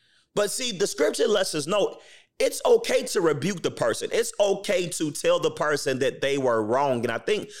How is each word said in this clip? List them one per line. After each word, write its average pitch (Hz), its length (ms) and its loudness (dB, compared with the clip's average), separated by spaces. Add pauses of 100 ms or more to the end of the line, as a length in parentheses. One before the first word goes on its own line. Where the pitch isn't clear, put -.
(360)
But 208 160 0
see, 254 200 -4
the 170 140 -2
scripture - 420 0
lets 190 280 0
us 147 100 -4
know 190 320 0 (400)
it's - 260 0
okay 247 400 4
to - 180 -2
rebuke 156 420 0
the 135 80 -2
person. - 400 -2
It's 226 280 -2
okay 196 500 0
to 156 220 -4
tell 170 280 2
the 160 100 0
person 147 500 -2
that 123 220 -2
they 139 160 0
were 117 260 2
wrong. 123 400 2
And 117 80 0
I 113 60 -2
think 185 320 -2 (120)